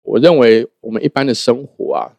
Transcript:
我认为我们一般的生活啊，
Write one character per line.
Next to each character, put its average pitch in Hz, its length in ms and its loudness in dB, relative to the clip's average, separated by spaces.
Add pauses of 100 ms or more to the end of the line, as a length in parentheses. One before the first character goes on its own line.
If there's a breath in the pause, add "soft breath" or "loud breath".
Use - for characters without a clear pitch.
我 110 180 -4
认 165 180 4
为 113 300 4 (140)
我 110 100 -12
们 110 100 -6
一 - 60 -4
般 135 180 -4
的 127 80 -2
生 127 320 -4
活 - 280 -10
啊， 67 260 -8